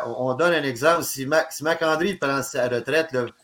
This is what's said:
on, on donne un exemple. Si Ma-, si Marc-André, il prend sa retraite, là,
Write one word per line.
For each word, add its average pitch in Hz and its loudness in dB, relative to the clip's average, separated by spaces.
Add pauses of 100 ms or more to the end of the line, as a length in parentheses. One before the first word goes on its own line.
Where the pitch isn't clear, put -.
on, 123 -2
on 127 0
donne 170 4
un 151 2
exemple. 139 2
Si 135 -6
Ma-, 151 2
si - -12
Marc-André, 165 2
il 180 -8
prend 139 0
sa 123 -2
retraite, 135 0
là, 123 0 (180)